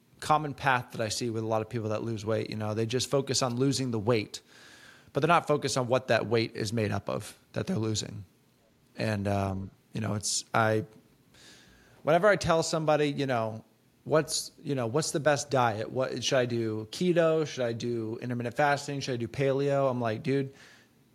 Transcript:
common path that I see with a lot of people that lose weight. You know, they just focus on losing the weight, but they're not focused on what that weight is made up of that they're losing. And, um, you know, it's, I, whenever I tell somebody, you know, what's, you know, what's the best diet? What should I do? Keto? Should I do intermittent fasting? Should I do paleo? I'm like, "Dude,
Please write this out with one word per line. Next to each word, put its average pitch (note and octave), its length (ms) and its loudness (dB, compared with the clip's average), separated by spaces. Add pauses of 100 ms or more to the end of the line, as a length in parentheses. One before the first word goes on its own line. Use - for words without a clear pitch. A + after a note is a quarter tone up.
(220)
common D3+ 320 2
path B2+ 380 2
that B2 100 -6
I A2 80 -2
see A#2+ 200 -2
with A2 140 -2
a A2 40 -2
lot A2 140 2
of G#2+ 80 -4
people A2 200 -4
that G#2+ 140 -2
lose A2 220 -4
weight. G#2+ 240 -2
You - 60 -8
know, G#2+ 180 -4
they A2+ 120 0
just A#2+ 260 -2
focus C3+ 300 0
on A#2+ 160 -2
losing C3 340 0
the A2+ 80 -2
weight, G#2+ 400 0 (720)
but - 80 -2
they're D3+ 80 2
not D#3+ 200 4
focused - 300 0
on B2+ 120 -2
what B2+ 180 2
that A2+ 200 2
weight A2+ 280 0
is G#2+ 160 -4
made G#2+ 220 0
up G2+ 160 -4
of - 280 -6 (140)
that - 160 -4
they're F#3+ 80 -2
losing. G#2+ 480 -4 (720)
And, G#2+ 320 -2
um, G2 420 -2 (220)
you - 80 -6
know, G#2+ 140 -2
it's, - 400 -4
I, A2 320 4 (1160)
whenever F3 260 4
I F#3+ 80 6
tell E3 260 2
somebody, D3+ 480 2
you C#3 140 -2
know, A2+ 400 -2 (400)
what's, D3 460 0 (120)
you D3 120 -2
know, B2 120 -2
what's C#3 240 -2
the E3+ 80 -2
best C#3+ 300 2
diet? A#2+ 420 0
What B2+ 320 -4
should C3+ 140 2
I B2 80 4
do? A2+ 460 -4
Keto? D#3+ 540 2
Should C3 200 -4
I A#2 80 -2
do A#2 480 -4
intermittent A#2+ 340 -4
fasting? C#3+ 460 0
Should C3 140 -4
I - 20 -6
do A#2 100 -4
paleo? C#3 640 2
I'm B2 80 -2
like, A2+ 240 -2
"Dude, C3+ 300 0 (600)